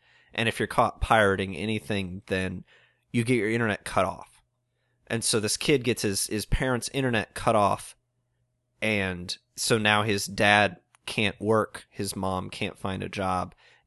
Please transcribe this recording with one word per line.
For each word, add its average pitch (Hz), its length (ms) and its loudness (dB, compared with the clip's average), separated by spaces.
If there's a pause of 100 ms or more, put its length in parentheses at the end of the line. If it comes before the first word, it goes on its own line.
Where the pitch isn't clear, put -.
(320)
And 113 160 -2
if - 120 0
you're 107 80 0
caught - 320 0
pirating 98 560 4
anything, 98 680 -4
then 92 380 -4 (480)
you 117 120 0
get 127 120 0
your 107 140 0
internet 113 340 0
cut 95 200 0
off. - 360 -8 (680)
And 113 160 -2
so 117 160 0
this 104 160 -2
kid 139 280 2
gets 120 180 -2
his, 101 260 -2
his 104 180 -4
parents' 127 480 0
internet 123 400 -2
cut 117 220 0
off. 101 400 0 (840)
And 95 560 -2 (200)
so - 220 2
now 107 260 4
his 104 220 0
dad 104 500 4 (300)
can't 104 340 -2
work, 107 500 0
his 98 240 -6
mom 95 360 -4
can't - 280 -8
find 98 240 -6
a 92 60 -6
job, 92 460 -4 (320)